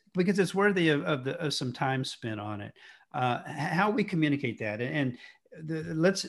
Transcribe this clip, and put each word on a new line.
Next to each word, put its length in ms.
because 240
it's 160
worthy 340
of, 160
of 200
the, 160
of 140
some 180
time 320
spent 360
on 200
it. 120
Uh, 320
h-, 80
how 360
we 140
communicate 540
that. 220
And, 140
and 760
the, 260
let's, 340